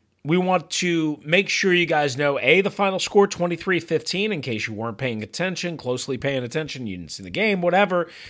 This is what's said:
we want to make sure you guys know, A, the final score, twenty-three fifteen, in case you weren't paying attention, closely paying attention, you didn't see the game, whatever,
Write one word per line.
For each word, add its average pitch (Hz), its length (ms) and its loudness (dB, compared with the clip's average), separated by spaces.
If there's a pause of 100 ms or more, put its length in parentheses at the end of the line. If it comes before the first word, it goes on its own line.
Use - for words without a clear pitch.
(240)
we 156 120 2
want 180 340 2
to 160 540 0
make 185 240 2
sure 190 240 2
you 175 140 4
guys 147 300 2
know, 143 240 2
A, 143 200 6
the 190 100 0
final 190 280 0
score, - 300 4
twenty-three 175 500 -2
fifteen, 175 540 -2
in 170 80 -4
case 113 260 -4
you 113 80 -10
weren't 110 240 -6
paying 117 240 -4
attention, 175 540 -6
closely 127 420 -4
paying 135 240 -2
attention, 131 460 -6
you 95 80 -6
didn't 82 160 -12
see - 100 -12
the 92 80 -12
game, 196 300 0
whatever, 175 480 2 (220)